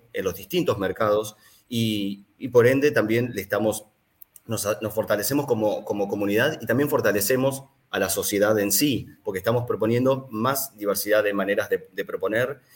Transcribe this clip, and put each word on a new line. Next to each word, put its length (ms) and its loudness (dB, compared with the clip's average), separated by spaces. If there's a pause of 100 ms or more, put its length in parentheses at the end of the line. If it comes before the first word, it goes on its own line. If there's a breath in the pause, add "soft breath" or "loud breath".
(140)
en 120 -6
los 100 -2
distintos 420 -2
mercados, 580 0 (320 soft breath)
y, 600 -2 (100)
y 120 -10
por 180 6
ende 240 4
también 420 0
le 80 -4
estamos, 460 -2 (580)
nos, 220 -4 (160)
nos 100 -6
fortalecemos 540 0
como, 360 0
como 240 -2
comunidad 540 0
y 60 -6
también 220 2
fortalecemos 720 0 (280)
a 60 -4
la 120 0
sociedad 500 2
en 120 0
sí, 360 0 (160 loud breath)
porque 160 -6
estamos 260 0
proponiendo 640 0
más 480 -4
diversidad 460 2
de 100 0
maneras 380 0
de, 200 -2
de 140 -6
proponer 540 -2 (160 soft breath)